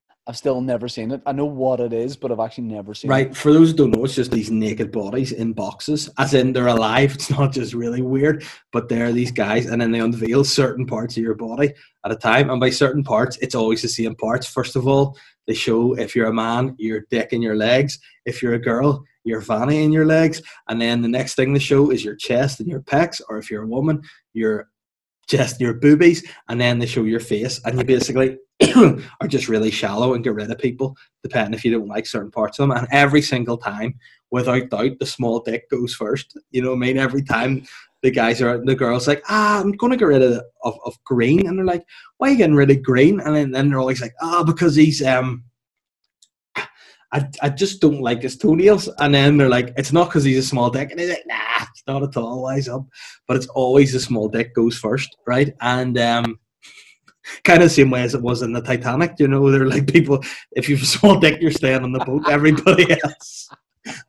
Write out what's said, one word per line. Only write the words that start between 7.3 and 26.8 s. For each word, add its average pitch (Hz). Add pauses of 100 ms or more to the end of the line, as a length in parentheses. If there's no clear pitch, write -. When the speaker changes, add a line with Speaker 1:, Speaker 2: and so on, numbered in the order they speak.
Speaker 2:
just 123
really 120
weird, 139 (280)
but 117
they're 120
these 120
guys, 113
and 117
then 113
they 117
unveil 117
certain 131
parts 123
of 113
your 113
body 120 (320)
at 120
a -
time. 127
And 127
by 131
certain 139
parts, 120
it's 127
always 110
the 120
same 113
parts. 117
First -
of 127
all, 139 (320)
they 110
show 117
if 117
you're 113
a 113
man, 120
your 110 (100)
dick 120
and 117
your 107
legs. 123 (260)
If -
you're 120
a 117
girl, 131 (200)
your 113
fanny 123
and 151
your 156
legs. 160 (280)
And 113
then 117
the 120
next 123
thing 135
they 143
show 139
is 107
your 104
chest 131
and -
your 139
pecs, -
or 110
if -
you're 107
a 110
woman, 147 (320)
your 110 (580)
chest 135
and 131
your 120
boobies. 151 (240)
And 117
then 120
they 117